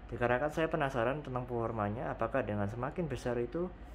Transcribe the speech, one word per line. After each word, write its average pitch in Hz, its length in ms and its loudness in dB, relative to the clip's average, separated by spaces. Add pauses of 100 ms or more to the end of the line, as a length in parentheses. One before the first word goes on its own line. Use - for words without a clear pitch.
Dikarenakan 123 480 2
saya 160 160 2
penasaran 139 560 2
tentang 127 240 -4
performanya, 117 640 0
apakah 117 320 0
dengan 104 240 0
semakin 135 400 -2
besar 120 320 0
itu 165 320 -2 (220)